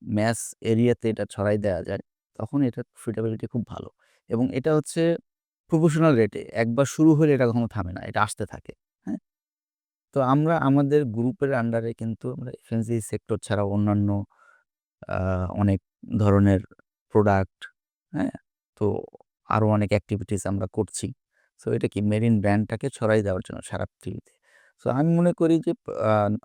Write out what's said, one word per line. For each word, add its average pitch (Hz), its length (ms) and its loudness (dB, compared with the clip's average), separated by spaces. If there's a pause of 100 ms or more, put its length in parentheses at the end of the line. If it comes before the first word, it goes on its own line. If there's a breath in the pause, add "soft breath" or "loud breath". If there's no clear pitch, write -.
ম্যাস 110 580 -2
এরিয়াতে 117 480 2
এটা 104 200 -4
ছড়াই 104 280 0
দেয়া 101 260 -2
যায়, 98 160 -6 (360)
তখন 139 280 -2
এটার 123 200 -4
প্রফিটেবিলিটি 110 640 -6
খুব 110 200 -6
ভালো। - 220 -14 (400)
এবং 123 260 -2
এটা 151 200 0
হচ্ছে 165 400 0 (520)
প্রপোর্শনাল 160 480 4
রেটে। 110 240 2
একবার 117 460 -2
শুরু 156 300 4
হলে 151 180 4
এটা 127 140 2
কখনো 117 200 0
থামে 90 260 -6
না, 92 80 -10
এটা - 220 -2
আসতে 107 220 -4
থাকে। - 280 -18 (320)
হ্যাঁ? - 120 -6 (960)
তো 139 80 0
আমরা 147 360 2
আমাদের 143 480 2
গ্রুপের 120 440 -2
under-এ 117 440 -2
কিন্তু 113 400 -8
আমরা 123 180 -12
এফএমসিজি 113 500 -4
সেক্টর 107 360 -6
ছাড়া 104 260 -2
অন্যান্য, 101 600 0 (840 soft breath)
আহ, 92 440 -2
অনেক 98 300 0 (380)
ধরনের 101 400 6 (500)
প্রোডাক্ট, 101 560 2 (460)
হ্যাঁ? - 200 -4 (480)
তো 101 240 -2 (420)
আরো - 220 0
অনেক 104 220 2
অ্যাক্টিভিটিস 101 580 -4
আমরা 98 260 -4
করছি। - 400 -6 (520)
So 117 60 -2
এটা 117 160 -2
কি - 140 -4
মেরিন 107 380 2
ব্র্যান্ডটাকে 104 500 0
ছড়াই 110 340 0
দেওয়ার 95 260 -2
জন্য - 120 -12
সারা - 240 -8
পৃথিবীতে। - 460 -14 (520 soft breath)
So 123 80 0
আমি 156 260 2
মনে 175 160 4
করি 165 260 2
যে, 165 140 -2 (180)
আহ, 107 540 0